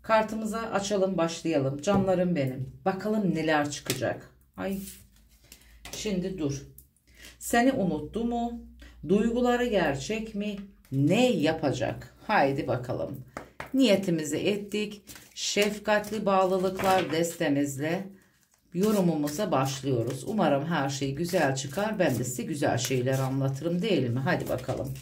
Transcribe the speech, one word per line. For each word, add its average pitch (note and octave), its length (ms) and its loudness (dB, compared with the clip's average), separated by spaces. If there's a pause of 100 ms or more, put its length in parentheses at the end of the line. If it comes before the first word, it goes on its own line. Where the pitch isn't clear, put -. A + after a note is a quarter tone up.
Kartımızı A3 560 0
açalım, G3 600 0
başlayalım. D#3 640 0
Canlarım F#3 540 2
benim. B2+ 360 -2 (120)
Bakalım G3 500 0
neler D#3 360 2
çıkacak. - 600 -4 (260)
Ay. F#3+ 220 -6 (1120)
Şimdi F#3 460 -4
dur. C#3 280 -4 (720)
Seni B3 340 2
unuttu E3 520 -2
mu? A#3 380 -4 (460)
Duyguları A#3+ 580 4
gerçek G3+ 680 0
mi? G3+ 220 -4 (360)
Ne F3+ 400 4
yapacak? D#3 840 -2 (120)
Haydi C#3+ 420 2
bakalım. A#2 560 -4 (500)
Niyetimizi E3+ 640 2
ettik. G#3 680 -2 (320)
Şefkatli G#3 920 0
bağlılıklar F#3+ 840 2
destemizle D#3 960 0 (680)
yorumumuza F3 800 2
başlıyoruz. C3+ 720 0
Umarım D#3+ 380 2
her D#3 240 0
şey C#3 260 -4
güzel E3 400 0
çıkar. G3 440 -4
Ben C#3 200 2
de B2+ 60 -2
size - 180 -6
güzel C#3+ 360 0
şeyler C3 400 0
anlatırım C#3 640 0
değil D#3 260 2
mi? A#2+ 100 0
Hadi C#3 300 0
bakalım. - 540 -4